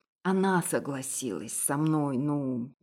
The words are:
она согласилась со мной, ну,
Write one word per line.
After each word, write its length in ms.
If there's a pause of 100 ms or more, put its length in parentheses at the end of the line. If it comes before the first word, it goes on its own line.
(240)
она 380
согласилась 920
со 240
мной, 400
ну, 540 (120)